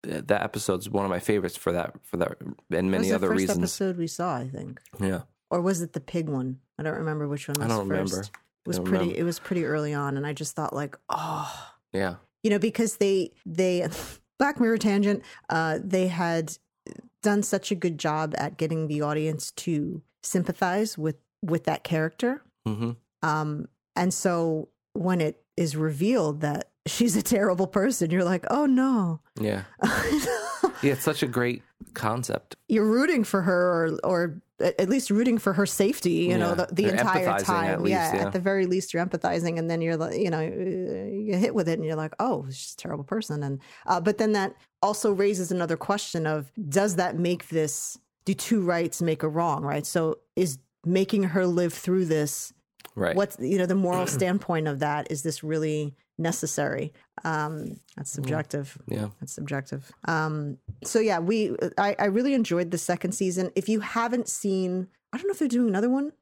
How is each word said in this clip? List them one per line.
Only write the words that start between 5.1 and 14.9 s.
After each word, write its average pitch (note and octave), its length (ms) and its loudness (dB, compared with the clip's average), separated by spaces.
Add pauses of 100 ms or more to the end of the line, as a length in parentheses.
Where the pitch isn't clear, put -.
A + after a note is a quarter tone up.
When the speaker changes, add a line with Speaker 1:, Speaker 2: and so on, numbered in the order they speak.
Speaker 2:
Or F3 120 0
was F3 200 0
it E3 120 -8
the D#3 60 -6
pig D#3+ 300 -4
one? C3 300 -4 (180)
I D3+ 60 -8
don't D#3 140 -4
remember D3+ 300 -4
which C#3+ 200 -6
one C#3+ 140 -4
Speaker 1:
I A2 40 0
Speaker 2:
was A2+ 120 2
Speaker 1:
don't G2 100 0
Speaker 2:
first. F#2+ 260 0
Speaker 1:
remember. F#2+ 140 -4 (360)
Speaker 2:
It - 40 -10
was F3+ 100 -2
Speaker 1:
Don't F3+ 80 -2
Speaker 2:
pretty, F#3 200 2
Speaker 1:
remember. - 140 -2
Speaker 2:
it E3 40 0
was E3+ 160 -2
pretty F3 260 -2
early D3+ 280 -2
on, C#3+ 240 -2
and C#3 100 -4
I D3+ 60 -6
just C#3+ 220 -8
thought, D3+ 180 -4
like, C#3 220 -6 (140)
"Oh." D3+ 600 -6 (220)
Speaker 1:
Yeah. F#2+ 220 -2 (280)
Speaker 2:
You G#3+ 80 2
know, G3+ 80 4
because A3+ 380 0
they, G3 340 2 (140)
they, F3+ 420 2 (240)
<laughs> - 280 -20
Black C#4 200 2
Mirror A3+ 180 4
tangent, G#3 460 2 (260)